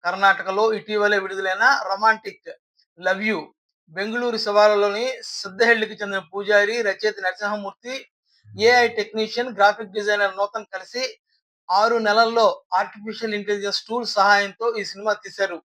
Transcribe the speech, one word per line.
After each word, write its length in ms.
కర్ణాటకలో 600
ఇటీవలే 460
విడుదలైన 420
రొమాంటిక్ 600
లవ్ 300
యు, 100
బెంగళూరు 500
శివారులోని 600
సిద్ధహళ్లికి 580
చెందిన 220
పూజారి, 440
రచయిత 380
నరసింహమూర్తి, 680
ఏఐ 180
టెక్నీషియన్, 680
గ్రాఫిక్ 400
డిజైనర్ 420
నూతన్ 340
కలిసి 300
ఆరు 280
నెలల్లో 400
ఆర్టిఫిషియల్ 680
ఇంటెలిజెన్స్ 480
టూల్ 200
సహాయంతో 500
ఈ 120
సినిమా 220
తీశారు. 560